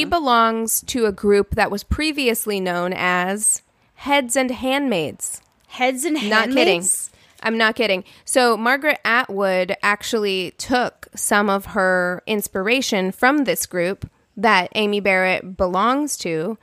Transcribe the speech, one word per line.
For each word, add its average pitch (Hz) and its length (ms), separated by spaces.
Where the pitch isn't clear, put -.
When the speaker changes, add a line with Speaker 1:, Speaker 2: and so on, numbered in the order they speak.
Speaker 1:
frightening. - 40
Speaker 2:
belongs 226 760
to 233 200
a 202 40
group 202 440
that 202 140
was 202 140
previously 240 760
known 180 340
as 180 680
Heads 269 420
and 254 120
Handmaids. 247 920
Speaker 1:
Heads 254 380
and 311 100
Speaker 2:
Not 220 180
kidding. 262 100
Speaker 1:
Handmaids? 190 520
Speaker 2:
I'm 226 140
not 220 180
kidding. 196 300
So 240 320
Margaret 269 480
Atwood 196 800
actually 202 720
took - 580
some 208 340
of 196 180
her 180 600
inspiration 202 840
from 277 320
this 254 220
group 180 440
that 196 380
Amy 208 260
Barrett 185 560
belongs 220 640
to. 170 440